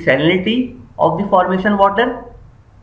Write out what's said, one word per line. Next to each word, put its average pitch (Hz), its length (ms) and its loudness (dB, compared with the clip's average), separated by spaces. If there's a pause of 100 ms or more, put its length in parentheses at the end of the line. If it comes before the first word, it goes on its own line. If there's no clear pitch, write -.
salinity 185 760 0 (180)
of 160 200 2
the 202 100 -2
formation 190 480 2
water 196 480 0 (580)